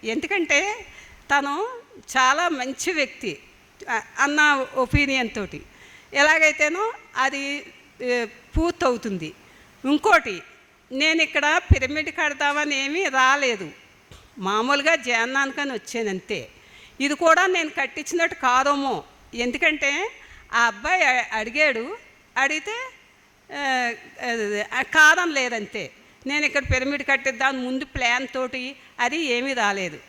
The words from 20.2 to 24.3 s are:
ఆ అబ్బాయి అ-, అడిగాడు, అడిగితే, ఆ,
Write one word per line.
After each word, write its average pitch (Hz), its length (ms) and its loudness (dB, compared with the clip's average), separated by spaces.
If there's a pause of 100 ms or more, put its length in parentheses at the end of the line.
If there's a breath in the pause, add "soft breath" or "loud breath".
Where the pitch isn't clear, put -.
ఆ 226 60 2
అబ్బాయి 240 460 2
అ-, 254 280 4
అడిగాడు, 247 680 0 (380)
అడిగితే, 302 400 -2 (760)
ఆ, 262 400 -2 (380)